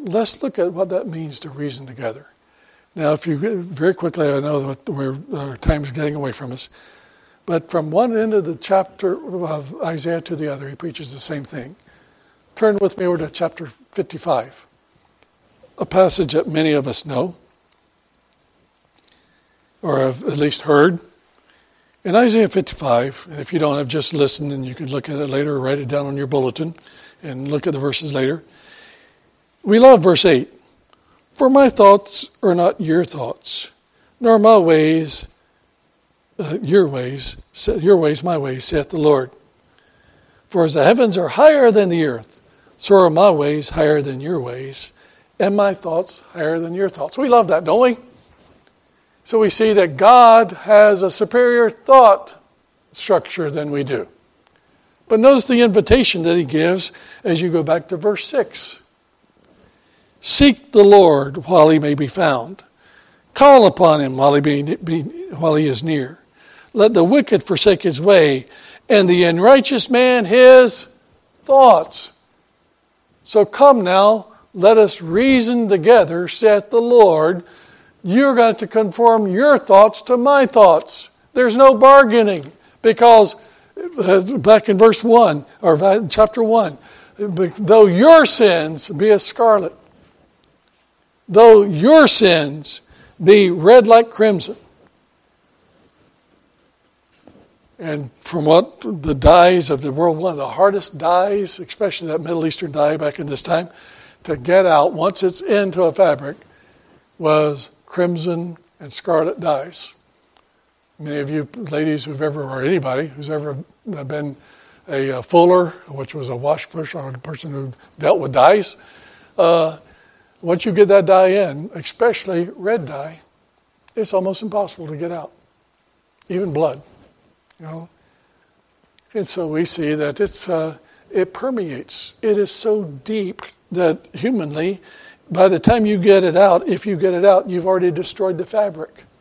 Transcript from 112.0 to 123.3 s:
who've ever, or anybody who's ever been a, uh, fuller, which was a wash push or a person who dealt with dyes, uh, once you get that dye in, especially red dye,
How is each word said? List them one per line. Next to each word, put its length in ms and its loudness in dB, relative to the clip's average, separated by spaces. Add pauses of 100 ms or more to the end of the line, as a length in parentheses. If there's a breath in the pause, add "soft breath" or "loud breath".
who've 160 -12
ever, 200 -6
or 200 -10
anybody 460 -4
who's 220 -16
ever 280 -10 (280)
been 520 -12 (500 soft breath)
a, 240 -6
uh, 100 -8
fuller, 500 2 (180)
which 260 -14
was 140 -10
a 80 -10
wash 320 -6
push 260 -14
or 140 -14
a 80 -16
person 340 -16
who 220 -12 (260 soft breath)
dealt 200 0
with 120 -8
dyes, 460 2 (600 soft breath)
uh, 380 0 (640 soft breath)
once 220 -4
you 80 -4
get 160 4
that 180 4
dye 220 4
in, 480 -4
especially 800 -6
red 300 -6
dye, 340 -16 (760)